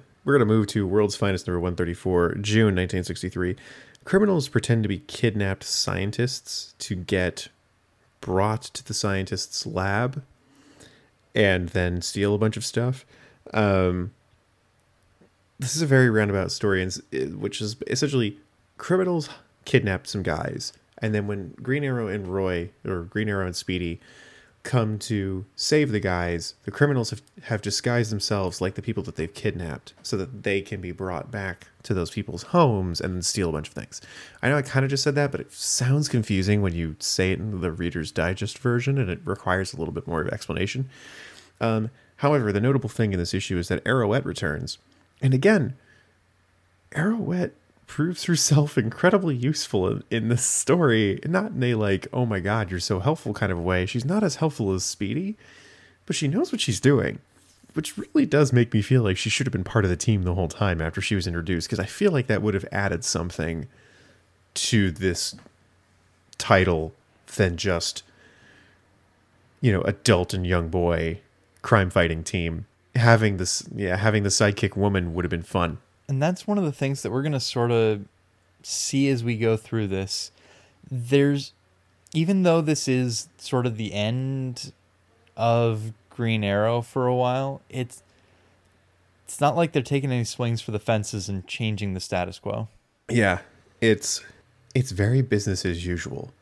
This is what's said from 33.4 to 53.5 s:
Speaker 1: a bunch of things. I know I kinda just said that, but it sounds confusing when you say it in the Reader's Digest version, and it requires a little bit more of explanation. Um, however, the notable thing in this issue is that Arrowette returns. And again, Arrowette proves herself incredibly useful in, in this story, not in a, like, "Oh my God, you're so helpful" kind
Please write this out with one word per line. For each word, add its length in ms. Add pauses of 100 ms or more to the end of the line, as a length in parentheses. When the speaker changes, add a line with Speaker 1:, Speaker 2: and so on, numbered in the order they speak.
Speaker 1:
a 40
bunch 160
of 60
things. 260 (420)
I 60
know 100
I 40
kinda 260
just 160
said 100
that, 160
but 100
it 120
sounds 560
confusing 540
when 120
you 240
say 340
it 60
in 220
the 120
Reader's 380
Digest 480
version, 400
and 100
it 160
requires 480
a 60
little 160
bit 120
more 140
of 80
explanation. 640 (680)
Um, 300 (260)
however, 360
the 80
notable 300
thing 220
in 60
this 140
issue 240
is 120
that 160
Arrowette 420
returns. 500 (460)
And 100
again, 420 (1160)
Arrowette 640 (340)
proves 380
herself 520
incredibly 580
useful 540
in, 220
in 180
this 160
story, 800
not 280
in 100
a, 120
like, 380
"Oh 140
my 140
God, 300
you're 100
so 200
helpful" 320
kind 200